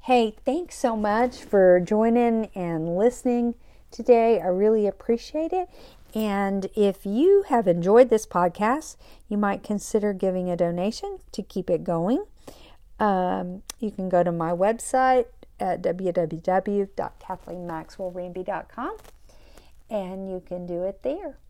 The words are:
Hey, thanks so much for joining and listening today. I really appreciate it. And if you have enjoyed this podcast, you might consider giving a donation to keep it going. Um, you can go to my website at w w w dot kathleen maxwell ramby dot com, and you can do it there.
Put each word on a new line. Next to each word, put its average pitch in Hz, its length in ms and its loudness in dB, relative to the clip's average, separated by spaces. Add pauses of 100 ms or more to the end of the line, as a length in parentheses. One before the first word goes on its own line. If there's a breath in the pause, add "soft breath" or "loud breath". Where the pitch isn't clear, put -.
Hey, 233 440 2
thanks 330 320 -4
so 233 200 -2
much 220 420 0
for 185 420 6
joining 226 760 2
and 170 420 -4
listening 240 580 0 (360 soft breath)
today. 226 500 4
I 170 80 -4
really 208 380 2
appreciate 269 680 -4
it. 359 160 -2 (460 loud breath)
And 196 640 -2
if 202 300 0
you 349 420 4
have 226 200 2
enjoyed 196 420 6
this 220 160 0
podcast, 208 720 -2 (320 soft breath)
you 208 80 -4
might 202 260 -2
consider 208 500 -2
giving 185 380 -2
a 175 60 -2
donation 180 600 -4 (140)
to 208 100 -10
keep - 280 -6
it 165 140 0
going. 185 400 -2 (760 loud breath)
Um, 185 640 -2 (160)
you 214 120 -6
can 190 180 -8
go 175 140 4
to 175 100 0
my 165 200 -4
website 247 760 0 (340)
at 180 220 -4
w 175 300 -2
w 160 280 -2
w 196 560 0
dot - 220 -6
kathleen 175 480 -14
maxwell 170 440 -10
ramby 180 340 -10
dot 185 240 -8
com, 320 280 -10 (960 soft breath)
and 190 400 -8
you 185 160 -8
can 180 200 -10
do 175 180 -6
it 196 180 -8
there. 302 340 -8 (140)